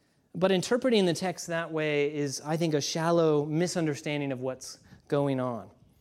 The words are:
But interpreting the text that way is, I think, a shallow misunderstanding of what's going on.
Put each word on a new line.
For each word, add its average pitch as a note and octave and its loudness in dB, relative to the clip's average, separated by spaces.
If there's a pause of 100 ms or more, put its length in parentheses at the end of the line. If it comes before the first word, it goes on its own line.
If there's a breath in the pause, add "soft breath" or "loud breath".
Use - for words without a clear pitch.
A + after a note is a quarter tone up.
(340 soft breath)
But F#3 2
interpreting A3 2
the E3+ 2
text F3 -6
that E3 -4
way D3+ 0
is, C#3+ -4
I D#3 -2
think, D#3+ 0
a D3 2
shallow D#3+ 2
misunderstanding D3+ -2
of B2 -4
what's B2+ -8 (280 loud breath)
going C#3+ 2
on. A#2+ -4 (320)